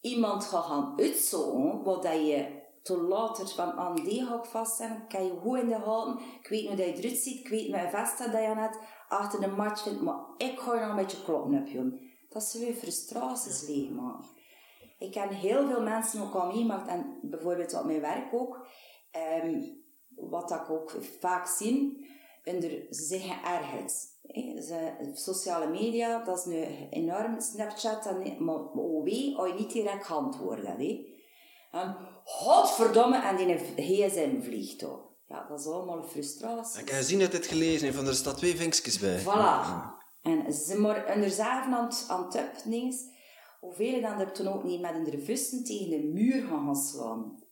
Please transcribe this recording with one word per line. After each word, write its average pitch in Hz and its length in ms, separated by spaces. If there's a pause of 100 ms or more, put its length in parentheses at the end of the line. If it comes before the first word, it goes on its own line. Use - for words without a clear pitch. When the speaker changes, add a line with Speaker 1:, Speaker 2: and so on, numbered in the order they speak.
Speaker 1:
iemand 226 440
gaat 170 200
gaan 143 340
uitzoeken, - 840
wat 190 200
dat 170 100 (140)
je 143 380 (180)
te 180 180
later 196 480
van 175 220
aan 180 240
die 202 320
ga 233 120
ik 233 60
vast 226 320
zijn, 226 320
kan 190 160
je 185 80 (100)
goed 254 160
in 240 100
de 226 60
gaten. 214 440 (220)
Ik - 80
weet 214 180
hoe 196 100
dat 185 100
je 170 60 (100)
eruit 247 160
ziet, 262 220
ik - 80
weet 214 220
mijn 180 200
vest 220 280
dat 233 140
je 220 140
aan 220 120
hebt, 220 200 (300)
achter 202 320
de 202 60
match 208 360
vindt, - 200
maar - 160 (180)
ik 254 220
ga 240 160
je 226 60
nog 214 100
een 202 60
beetje 196 280
kloppen 143 360
op, - 60
joh. - 260 (360)
Dat 214 140
ze 233 160
weer 233 160
frustraties 233 920
Speaker 2:
Ja. 147 80
Speaker 1:
leegmaken. 123 600 (640)
Ik 196 140
ken 202 160
heel 208 400
veel 240 140
mensen 220 400
ook 196 120
al 185 120
meegemaakt, 208 420
en - 340
bijvoorbeeld 165 520
op 160 100
mijn 156 160
werk 202 340
ook, - 320 (440)
ehm, 165 500 (540)
wat 170 340
dat 170 120
ik - 100
ook 160 260 (240)
vaak 180 260
zie, 254 600 (360)
en 180 140
er, 165 340
ze - 140
zeggen 190 400
ergens. 156 600 (180)
Hè. - 400
Ze, 160 520
sociale 175 540
media, 233 560
dat 185 140
is 175 60
nu 165 200 (260)
enorm, 208 500
Snapchat, 214 680
en, 190 380
maar 160 120
oh 156 480
wee, 269 320
als 185 120
je 175 60
niet 220 180
direct 202 340
geantwoord 110 600
hebt. 92 160
Hè. - 320 (560)
En 185 260 (280)
godverdomme, 240 960
en 196 140
die 180 220
G 190 540
S - 20
M 139 280
vliegt 113 420
ook. 67 300 (140)
Ja, 73 200
dat 147 120
is 147 60
allemaal 170 360
frustratie. 226 800
Speaker 3:
Ik - 80
heb 135 100
gezien 170 200
dat 185 140
het 170 140
gelezen 160 380
heeft, 135 120
van 135 100
er 135 80
staan 131 220
twee 175 200
vinkjes 160 420
bij. 92 220
Speaker 1:
Voilà. 95 40
Speaker 3:
Ja. 175 720 (280)
Speaker 1:
En 156 300
ze 190 280
maar, 208 240
en 208 180
er 196 80
zelf 208 180 (180)
aan 240 180
het, - 240
aan - 160
het - 120
up, - 280
niks. 247 320 (640)
Hoeveel 226 400
dan 208 200
er 190 120
toen 190 160
ook 196 160
niet 175 160
met 175 140
een 147 300
vuisten 254 400
tegen 196 260
de 151 120 (100)
muur 240 340
gaan, 151 180
gaan 139 120
slaan. 117 760